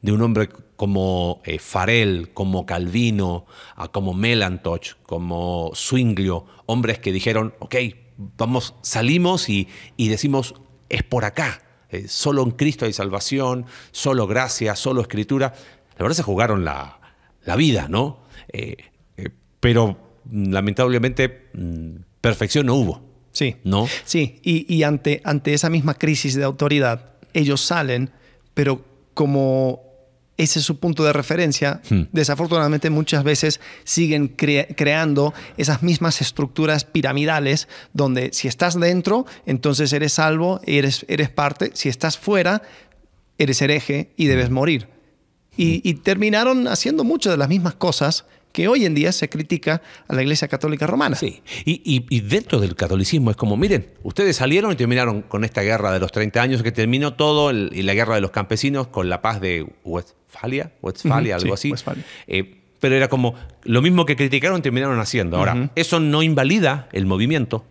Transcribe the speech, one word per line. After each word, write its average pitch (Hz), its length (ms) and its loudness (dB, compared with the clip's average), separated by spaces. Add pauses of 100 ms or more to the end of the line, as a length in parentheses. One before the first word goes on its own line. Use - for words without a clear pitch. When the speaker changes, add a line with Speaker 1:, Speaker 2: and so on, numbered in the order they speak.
Speaker 1:
de 101 80 0
un 107 120 2
hombre 107 260 2 (260)
como, 95 680 0
eh, 78 160 -6
Farel, 98 720 0
como 92 320 -2
Calvino, 90 800 -2 (300)
ah, 82 160 -10
como 95 220 -4
Melantoch, 92 800 -2 (100)
como 87 720 -6
Zwinglio, 98 720 0 (200)
hombres 113 320 0
que 98 140 -4
dijeron, 110 480 -2
"Ok, - 160 -6 (600)
vamos, 120 460 -2
salimos 170 680 0
y, 101 200 0 (280)
y 113 120 0
decimos, 135 460 -2 (340)
es - 160 -4
por 123 200 -2
acá, 120 380 -4 (280)
eh, 98 180 -8
solo 143 340 0
en 123 80 0
Cristo 139 340 -2
hay 107 80 -2
salvación, 123 720 -4 (280)
solo 127 340 0
gracia, 110 480 -2
solo 127 280 -2
escritura". 127 520 -2 (420)
La - 60 -6
verdad 139 140 0
se 170 80 -2
jugaron 101 400 0
la, 71 340 -8 (460)
la 85 100 -4
vida, 113 340 2
¿no? 120 360 -2 (280)
Eh, - 240 -10 (400)
eh, 95 120 -10 (320)
pero 113 500 0 (200)
lamentablemente, 117 1200 0
mm, 82 420 -8 (240)
perfección 117 460 0
no 123 80 4
hubo. 113 280 0 (300)
Speaker 2:
Sí. 131 320 -2
Speaker 1:
¿No? 101 240 2 (160)
Speaker 2:
Sí, 151 380 -2
y, 165 300 0
y 160 100 2
ante, 147 420 0
ante 147 300 0
esa 156 160 0
misma 156 240 0
crisis 147 400 0
de 139 100 0
autoridad, 139 680 0 (200)
ellos 143 300 2
salen, 135 480 -2 (440)
pero 139 300 0 (300)
como 135 680 0 (560)
ese 160 220 2
es 143 60 -2
su 143 160 -2
punto 165 240 0
de 147 80 4
referencia, 147 760 0
Speaker 1:
Hmm. 92 140 2 (100)
Speaker 2:
desafortunadamente 151 800 2
muchas 151 340 0
veces 151 360 0 (240)
siguen 151 520 0
cre-, 143 400 0
creando 151 560 2 (240)
esas 135 260 0
mismas 165 380 2
estructuras 151 640 0
piramidales 143 840 0 (240)
donde 131 400 0
si - 160 -4
estás 175 300 0
dentro, 180 460 2 (220)
entonces 139 460 0
eres 147 220 0
salvo, 160 520 2
eres, 139 420 0
eres 147 220 0
parte. - 440 -2
Si - 140 -4
estás 151 300 -2
fuera, 202 440 0 (760)
eres 135 240 2
hereje 147 540 0
y 160 100 2
debes 127 240 4
Speaker 1:
Hmm. 127 40 0
Speaker 2:
morir. 135 340 0 (680)
Y, 165 200 2
Speaker 1:
Hmm. - 80 -4
Speaker 2:
y 170 100 2
terminaron 214 760 2
haciendo 285 360 0
muchas 233 280 0
de 160 60 2
las 139 100 2
mismas 175 260 0
cosas 156 500 0 (280)
que 170 160 0
hoy 247 160 4
en 165 100 2
día 156 180 2
se - 180 -2
critica 156 500 -2 (280)
a - 60 -4
la 131 80 2
Iglesia 147 260 0
Católica 147 380 -2
Romana. 175 300 0
Speaker 1:
Sí. - 260 -6 (220)
Y, 156 200 0
y, 131 260 0
y 123 100 2
dentro 113 400 0
del 92 140 0
catolicismo 95 560 0
es 104 60 0
como, 104 200 0
miren, 165 360 0 (100)
ustedes 180 340 0
salieron 180 360 2
y 151 40 -2
terminaron 117 460 0
con 104 220 -4
esta 110 180 -2
guerra 104 300 0
de 95 80 0
los 92 120 -2
treinta 107 300 0
años 127 200 0
que 113 100 0
terminó 127 420 0
todo, 151 340 2
el, 107 240 0
y 95 100 -4
la 98 120 0
guerra 110 220 2
de 104 40 2
los 95 100 -2
campesinos 123 580 -2
con 92 200 -2
la 90 140 -4
paz 110 180 -2
de 90 260 -2 (180)
Westfalia, 120 880 -8 (100)
Westfalia, 110 540 0
Speaker 2:
Ujú, 90 80 -2
Speaker 1:
algo 92 120 0
Speaker 2:
sí, - 120 -4
Speaker 1:
así. - 40 0
Speaker 2:
Westfalia. - 320 -8 (220)
Speaker 1:
Eh, 95 300 -4 (220)
pero 135 160 2
era 135 140 4
como, 123 260 2 (300)
lo 117 160 4
mismo 175 240 6
que 143 120 2
criticaron 143 440 2
terminaron 131 400 0
haciendo. 92 380 0
Ahora, 95 160 2
Speaker 2:
Ujú. 127 200 -2
Speaker 1:
eso 165 240 0
no 151 240 2
invalida 147 720 2
el 95 140 0
movimiento 117 640 0